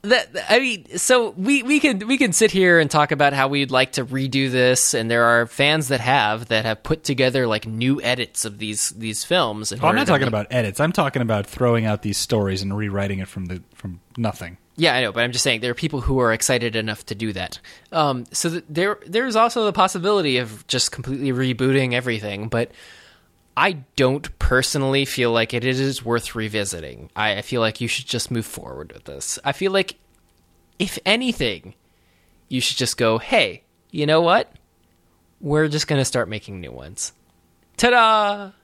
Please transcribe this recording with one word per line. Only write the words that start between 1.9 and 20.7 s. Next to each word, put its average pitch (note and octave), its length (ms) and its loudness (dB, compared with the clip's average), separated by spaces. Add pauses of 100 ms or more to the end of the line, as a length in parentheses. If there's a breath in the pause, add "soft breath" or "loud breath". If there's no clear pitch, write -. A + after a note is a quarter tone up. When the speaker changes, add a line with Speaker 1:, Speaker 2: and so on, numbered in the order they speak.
Speaker 1:
we C4 100 2
can B3 160 2
sit A3 180 4
here F3+ 280 6
and D3 120 2
talk D3 200 4
about C#3+ 220 4
how C3+ 140 2
we'd C#3 240 0
like C3 220 2
to B2+ 120 -2
redo C3+ 460 0
this, B2+ 420 4
and A2+ 160 -2
there A#2 140 4
are A#2 240 6
fans D3 420 2
that C3 120 0
have, A2+ 460 0
that A2 180 0
have A2 180 -4
put - 220 -4
together, C3 420 2
like, G#2+ 180 -2
new A#2+ 360 0
edits B2 440 -4
of G#2 120 -10
these, G#2+ 340 -6
these A2 320 -8
films A2 480 -2
in A#2+ 80 -8
Speaker 2:
Oh, C3 40 -4
I'm - 40 0
Speaker 1:
order G3 120 2
Speaker 2:
not C#4+ 60 0
Speaker 1:
to - 60 0
Speaker 2:
talking C#3 140 4
Speaker 1:
make - 20 0
Speaker 2:
about G#2+ 240 -2
edits. A2+ 280 -2
I'm D#3 120 2
talking C#3+ 300 0
about A2 260 0
throwing A#2 380 0
out G#2+ 160 0
these G2+ 160 -4
stories G2 440 0
and G2 140 -4
rewriting G2 440 -4
it F#2 100 -8
from F#2+ 160 -10
the, F2+ 180 -10 (120)
from F2 260 -12 (160)
nothing. F#2+ 400 -6 (180)
Speaker 1:
Yeah, D#3 200 2
I B2+ 60 0
know, A2 100 -2
but A#2 120 0
I'm B2 80 -2
just - 120 -2
saying A#2 180 0
there B2 100 -2
are A#2 40 -4
people D3 260 -4
who C3 180 0
are A2+ 140 4
excited A#2 420 0
enough A2 300 -6
to G#2 100 -8
do G#2+ 180 -4
that. F#2 260 -8 (320 loud breath)
Um, C#3+ 400 0
so - 180 -2
th-, E3 180 -6
there, F#3 380 -2
there's A3+ 300 -2
also A3+ 300 2
the G#3 60 0
possibility F#3 680 2
of A2 280 -8
just - 240 -2